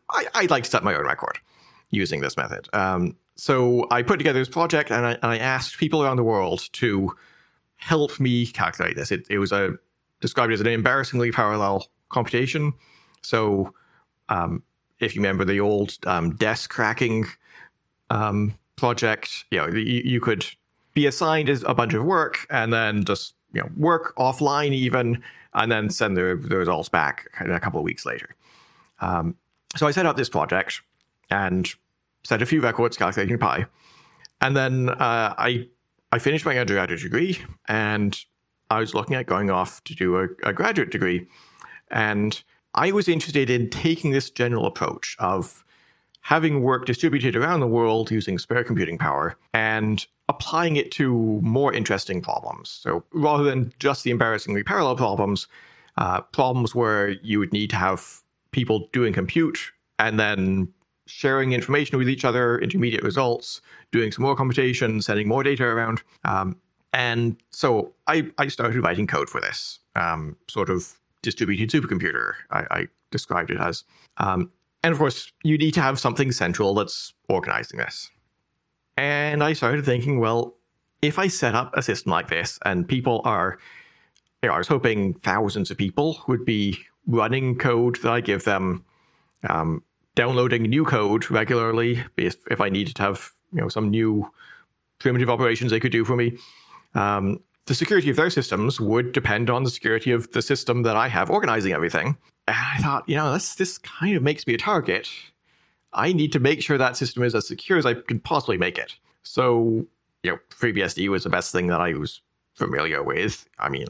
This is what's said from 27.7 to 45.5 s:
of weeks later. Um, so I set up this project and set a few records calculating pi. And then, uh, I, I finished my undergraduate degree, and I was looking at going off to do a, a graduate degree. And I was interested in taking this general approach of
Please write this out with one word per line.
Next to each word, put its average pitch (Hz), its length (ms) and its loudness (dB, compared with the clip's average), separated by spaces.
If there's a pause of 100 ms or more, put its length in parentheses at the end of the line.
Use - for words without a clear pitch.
of 76 40 -2
weeks - 220 -6
later. 62 300 -10 (640)
Um, 87 340 -2 (400)
so 151 120 0
I 147 40 2
set 180 140 0
up 156 100 2
this 135 140 -2
project 90 520 -2 (480)
and 92 380 0 (560)
set 110 180 0
a 123 40 2
few 147 160 2
records 117 360 0
calculating 98 400 0
pi. 85 280 0 (760)
And 131 140 2
then, 131 340 0
uh, 117 480 0
I, 123 300 -2 (440)
I 117 80 2
finished 147 260 0
my 139 120 0
undergraduate 92 440 0
degree, 170 380 -2 (280)
and 107 500 0 (520)
I 110 100 2
was 113 140 -2
looking 107 220 -2
at 127 100 -4
going 98 240 0
off 92 360 -2
to 80 100 -16
do 90 220 2
a, 92 100 0 (160)
a 101 100 0
graduate 190 380 0
degree. 90 360 -2 (640)
And 107 500 0 (320)
I 170 180 2
was 202 160 2
interested 147 420 2
in 120 200 2
taking 160 420 0
this 135 180 0
general 120 360 0
approach - 540 -4
of 92 440 -2 (580)